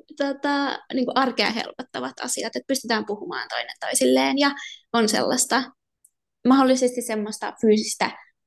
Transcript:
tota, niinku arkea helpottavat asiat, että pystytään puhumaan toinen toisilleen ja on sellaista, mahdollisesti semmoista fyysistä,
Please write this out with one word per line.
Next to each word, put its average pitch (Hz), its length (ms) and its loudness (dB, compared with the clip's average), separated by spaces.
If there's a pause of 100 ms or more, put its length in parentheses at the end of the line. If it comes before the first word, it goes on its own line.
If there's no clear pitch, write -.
(160)
tota, 285 600 -2 (160)
niinku 247 200 0
arkea 240 360 2
helpottavat - 720 -8
asiat, - 340 -6
että 277 100 -8
pystytään 226 400 -2
puhumaan 180 420 -8
toinen - 320 -6
toisilleen 262 580 2
ja 285 120 2 (420)
on 226 160 4
sellaista, - 540 0 (840)
mahdollisesti 254 540 4
semmoista 214 580 -6
fyysistä, 214 500 2 (360)